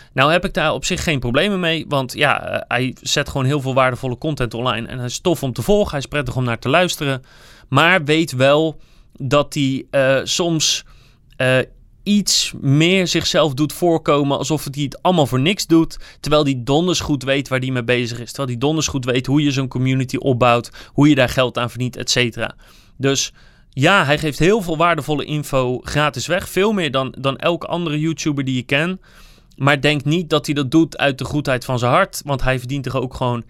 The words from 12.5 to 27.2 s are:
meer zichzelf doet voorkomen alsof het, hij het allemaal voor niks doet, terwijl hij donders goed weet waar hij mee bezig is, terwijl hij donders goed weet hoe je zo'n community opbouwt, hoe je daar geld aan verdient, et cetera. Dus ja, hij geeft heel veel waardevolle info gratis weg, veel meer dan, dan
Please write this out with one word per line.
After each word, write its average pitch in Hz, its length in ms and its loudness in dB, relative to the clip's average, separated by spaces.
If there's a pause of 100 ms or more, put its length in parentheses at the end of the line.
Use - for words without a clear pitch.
meer 170 460 4
zichzelf 156 480 0
doet 147 180 0
voorkomen 151 640 0
alsof 143 260 -4
het, 139 100 -10
hij 143 100 -4
het - 180 -10
allemaal 170 240 4
voor 127 140 0
niks 175 260 0
doet, 160 320 2 (220)
terwijl 151 240 2
hij 135 200 -2
donders 156 360 2
goed 143 220 -2
weet 135 260 -2
waar 131 100 -2
hij 127 120 -4
mee 123 140 -4
bezig 120 360 -2
is, 117 80 -12
terwijl 135 200 -8
hij 123 100 -4
donders 147 280 0
goed 135 180 -4
weet 131 220 0
hoe 143 160 2
je 143 80 2
zo'n 135 180 -2
community 131 480 -2
opbouwt, 120 540 2 (160)
hoe 147 220 4
je 147 60 8
daar 127 140 4
geld 127 300 0
aan 120 120 -2
verdient, 123 260 -6
et - 140 -6
cetera. 117 440 -2 (420)
Dus 135 360 0 (380)
ja, 170 340 4
hij 151 140 2
geeft 147 200 -4
heel 196 240 4
veel 165 140 -4
waardevolle 151 480 0
info 131 580 -2
gratis 147 440 -2
weg, 180 220 -2
veel 202 240 0
meer 180 180 -2
dan, 131 280 -2
dan 135 180 -2